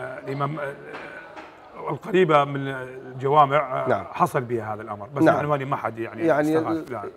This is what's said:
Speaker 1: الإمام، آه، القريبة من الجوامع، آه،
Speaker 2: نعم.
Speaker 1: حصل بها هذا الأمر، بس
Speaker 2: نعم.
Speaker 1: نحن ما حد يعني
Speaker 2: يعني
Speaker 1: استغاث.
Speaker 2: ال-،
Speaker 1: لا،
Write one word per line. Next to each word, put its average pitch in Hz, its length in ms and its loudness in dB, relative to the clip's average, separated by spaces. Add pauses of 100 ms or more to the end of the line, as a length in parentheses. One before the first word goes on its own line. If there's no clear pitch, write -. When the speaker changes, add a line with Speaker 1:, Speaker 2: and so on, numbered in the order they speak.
(280)
Speaker 1:
الإمام، 143 300 -4
آه، - 1300 -12
القريبة 160 540 4
من 139 240 -4
الجوامع، 135 1160 2
آه، 131 40 0
Speaker 2:
نعم. 107 240 2
Speaker 1:
حصل 165 280 0
بها 110 340 -4
هذا 104 80 -10
الأمر، 104 340 -10
بس 147 60 2
Speaker 2:
نعم. 147 300 4
Speaker 1:
نحن 143 120 0
ما 139 120 -2
حد 113 220 -4
يعني 113 280 -4
Speaker 2:
يعني 156 320 4
Speaker 1:
استغاث. 165 180 0
Speaker 2:
ال-، 156 160 -8
Speaker 1:
لا، 202 100 -6 (140)